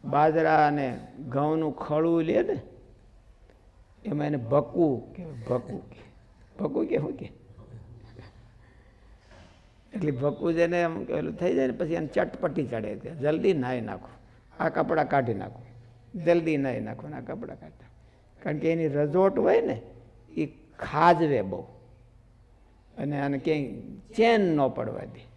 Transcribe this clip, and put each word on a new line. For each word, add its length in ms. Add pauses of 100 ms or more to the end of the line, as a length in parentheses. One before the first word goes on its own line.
બાજરા 600
અને 400 (220)
ઘઉંનું 480
ખળું 460
લે 200
ને, 200 (1400)
એમાં 220
એને 100
ભકવું 760
કે, 120
ભકવું 680
કે, 100 (600)
ભકવું 260
કે 120
શું 180
કે? 140 (2750)
એટલે 160
ભકવું 440
જેને 280
એમ 220
કે 80
ઓલું 220
થઈ 200
જાય 120
ને, 60
પછી 200
એને 140
ચટપટી 600
ચડે 280
કે, 160
"જલ્દી 440
નાહી 260
નાખો, 280 (520)
આ 80
કપડાં 400
કાઢી 260
નાખો, 280 (560)
જલ્દી 380
નાહી 240
નાખો 280
ને 80
આ 40
કપડાં 400
કાઢી 220
નાખો." 600
કારણ 160
કે 140
એની 160
રજોટ 500
હોય 220
ને, 220 (540)
એ 100 (320)
ખાજવે 640
બહુ. 220 (1300)
અને 220
આને 180
ક્યાંય 440 (340)
ચેન 240
ન 280
પડવા 360
દે. 160 (160)